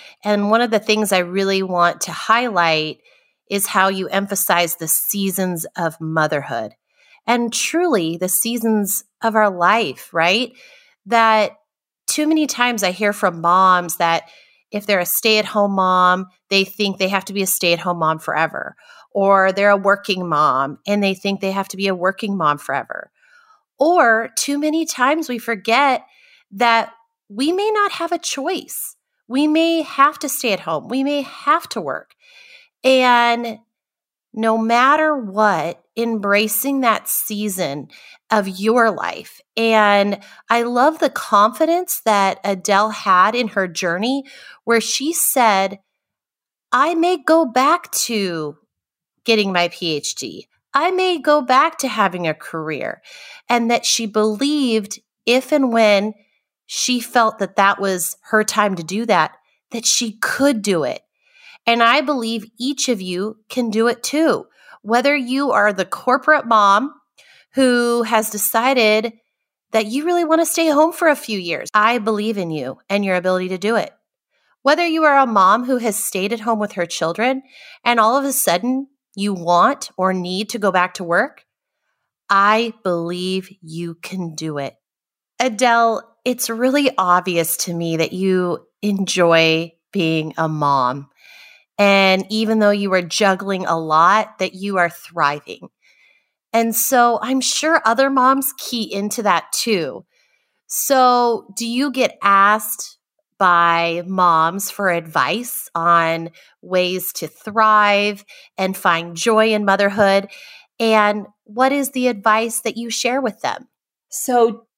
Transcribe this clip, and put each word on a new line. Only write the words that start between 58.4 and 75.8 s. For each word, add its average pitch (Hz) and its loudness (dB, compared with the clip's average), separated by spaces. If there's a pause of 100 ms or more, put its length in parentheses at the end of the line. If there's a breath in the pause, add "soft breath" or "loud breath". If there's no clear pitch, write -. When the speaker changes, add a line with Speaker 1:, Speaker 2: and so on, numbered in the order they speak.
Speaker 1:
time 208 0
to 170 -10
do 196 -6
that, 180 0 (340)
that 240 -8
she 220 -2
could 269 0
do 190 0
it. - -6 (640 soft breath)
And 233 2
I 247 4
believe 233 -4 (100)
each 277 -4
of 208 -2
you 185 -6 (120)
can 240 -2
do 220 0
it 233 -2
too. 294 0 (340 soft breath)
Whether 240 2
you 262 -2
are 208 2
the 185 -2
corporate 269 0
mom 214 4 (600 soft breath)
who 240 2
has 220 0
decided 226 0 (580)
that 214 0
you 269 -4
really 349 2
want 320 2
to 330 2
stay 330 0
home 302 4
for 339 0
a 285 2
few 208 -8
years, 170 -6
I 220 2
believe 214 -2
in 170 -4
you 135 -8 (100)
and 202 0
your 185 0
ability 185 -2
to 185 -6
do 202 -2
it. - -2 (680)
Whether 311 2
you 320 0
are 285 6
a 269 6
mom 214 4
who 254 0
has 226 -4